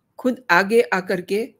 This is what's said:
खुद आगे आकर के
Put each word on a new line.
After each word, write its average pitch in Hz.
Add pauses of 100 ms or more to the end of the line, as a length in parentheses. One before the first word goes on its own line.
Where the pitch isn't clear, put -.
(200)
खुद 247
आगे 196
आकर 185
के 214